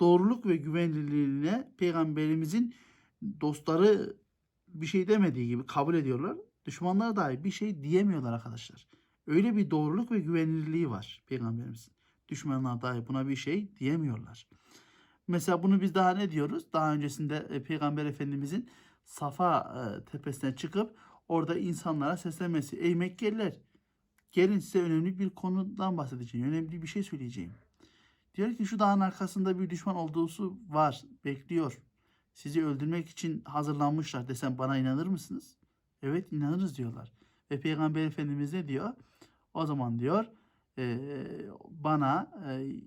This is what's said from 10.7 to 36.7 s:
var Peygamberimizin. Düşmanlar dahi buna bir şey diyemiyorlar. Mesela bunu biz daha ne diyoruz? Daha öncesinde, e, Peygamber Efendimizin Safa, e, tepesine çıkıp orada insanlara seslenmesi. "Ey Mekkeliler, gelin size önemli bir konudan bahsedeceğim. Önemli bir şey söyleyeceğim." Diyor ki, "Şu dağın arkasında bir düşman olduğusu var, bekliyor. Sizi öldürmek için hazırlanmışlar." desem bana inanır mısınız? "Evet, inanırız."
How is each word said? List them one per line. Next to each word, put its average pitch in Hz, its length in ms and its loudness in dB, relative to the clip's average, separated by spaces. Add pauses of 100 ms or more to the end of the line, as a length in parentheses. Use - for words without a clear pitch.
var 107 360 -10
Peygamberimizin. 117 640 -6 (360)
Düşmanlar 131 540 -4
dahi 120 260 -4
buna 135 200 -2
bir 135 80 0
şey 196 400 -4
diyemiyorlar. 127 680 -2 (840)
Mesela 175 340 2
bunu 190 180 6
biz 180 140 0
daha 185 160 6
ne 190 200 0
diyoruz? 156 420 -2
Daha 156 220 2
öncesinde, 147 560 -2
e, 143 120 -4
Peygamber 151 440 -2
Efendimizin 143 600 -4 (360)
Safa, 160 540 0
e, 113 460 -6
tepesine 135 520 -6
çıkıp 214 400 -4 (320)
orada 165 300 0
insanlara 160 580 -2
seslenmesi. 165 600 -4
"Ey 175 180 2
Mekkeliler, 190 600 -2 (760)
gelin 190 280 6
size 180 240 0
önemli 170 360 2
bir 190 120 0
konudan 190 640 -2
bahsedeceğim. 123 500 -4
Önemli 160 360 -2
bir 160 40 -10
şey 196 160 -4
söyleyeceğim." 120 500 -8 (840)
Diyor 233 220 0
ki, 220 100 0
"Şu 214 120 -2
dağın 202 220 6
arkasında 185 580 0
bir 185 120 -2
düşman 180 260 -4
olduğusu 165 640 -4 (100)
var, 151 340 2 (220)
bekliyor. 143 560 -4 (520)
Sizi 156 320 -2
öldürmek 156 440 -2
için - 360 -6
hazırlanmışlar." 147 840 -2
desem 127 300 -4
bana 131 200 0
inanır 131 280 2
mısınız? - 520 -6 (440)
"Evet, 156 300 -2
inanırız." 151 460 0